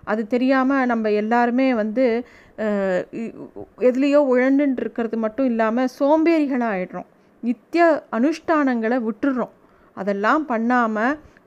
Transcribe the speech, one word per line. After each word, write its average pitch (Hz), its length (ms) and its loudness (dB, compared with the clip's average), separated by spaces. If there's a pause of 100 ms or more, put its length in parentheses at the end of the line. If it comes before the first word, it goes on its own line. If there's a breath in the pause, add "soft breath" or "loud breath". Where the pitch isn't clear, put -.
அது 214 240 -4
தெரியாம 262 580 2
நம்ம 226 260 0
எல்லாருமே 240 640 2
வந்து, 226 520 0 (340 loud breath)
அ, - 40 -4 (480)
இ-, 226 220 -10 (440)
எதுலேயோ 277 540 4
உழண்டுன்னு 269 440 2
இருக்கிறது 226 420 -6
மட்டும் 220 280 -2
இல்லாம 226 400 0 (140)
சோம்பேறிகளா 285 720 2
ஆயிடுறோம். 180 320 -8 (360 soft breath)
நித்திய 311 720 0
அனுஷ்டானங்களை 254 920 0
விட்டுடுறோம். 226 480 -2 (440 soft breath)
அதெல்லாம் 208 540 -2
பண்ணாம 233 720 0 (300 loud breath)